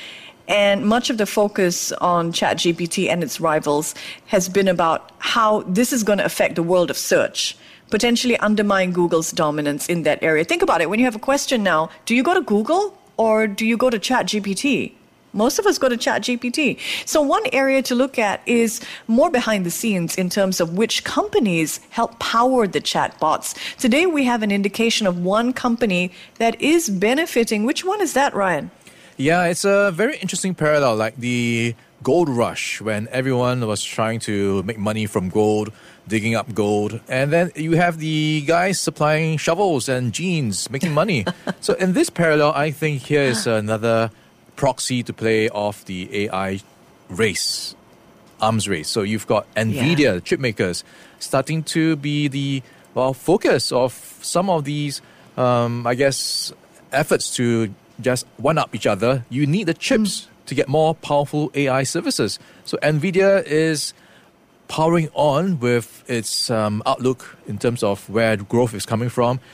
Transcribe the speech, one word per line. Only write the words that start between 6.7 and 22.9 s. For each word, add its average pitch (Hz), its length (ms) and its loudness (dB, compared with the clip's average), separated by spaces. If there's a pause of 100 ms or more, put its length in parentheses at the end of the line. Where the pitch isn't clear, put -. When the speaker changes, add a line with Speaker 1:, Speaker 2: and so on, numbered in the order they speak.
Speaker 1:
of 135 60 -4
search, - 600 0 (340)
potentially 240 480 0
undermine 202 520 2
Google's 175 420 0
dominance 147 540 -2
in 170 180 -2
that 151 180 2
area. 160 220 2
Think 349 180 0
about 226 180 2
it. 160 80 0
When 208 100 -2
you 247 60 4
have 247 100 0
a 214 60 -10
question 269 420 0
now, 160 280 2 (160)
do 233 100 0
you 262 60 4
go 339 100 2
to 370 80 2
Google 302 560 0 (220)
or 220 280 2
do 214 200 -4
you 226 100 2
go 247 140 2
to 226 80 -2
Chat 240 280 0
G 208 140 -2
P 196 140 -4
T? 196 420 -2 (380)
Most 214 240 0
of 415 80 0
us 392 120 2
go 262 100 2
to 240 80 0
Chat 190 260 -2
G 247 140 -2
P 247 140 -6
T. 247 280 0 (260)
So 311 180 2
one 330 200 2 (100)
area 269 300 2
to 262 120 -2
look 262 240 0
at 208 260 0
is 233 360 0 (260)
more 277 240 4
behind 220 340 0
the 170 60 -2
scenes 180 460 -2
in 185 120 0
terms 190 320 0
of 165 120 -2
which 220 320 0
companies 220 760 0 (100)
help - 280 -4
power 240 480 2
the 156 140 -2
chatbots. - 760 -2 (220)